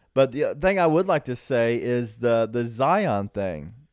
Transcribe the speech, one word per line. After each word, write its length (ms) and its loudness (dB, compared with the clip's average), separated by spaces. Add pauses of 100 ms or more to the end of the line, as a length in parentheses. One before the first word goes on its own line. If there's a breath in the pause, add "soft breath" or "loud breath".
(140 soft breath)
but 180 4
the 240 -4
thing 240 0
I 80 4
would 200 2
like 180 0
to 100 -6
say 400 0
is 400 -2
the, 340 2
the 160 -2
Zion 600 0
thing. 460 -6 (200)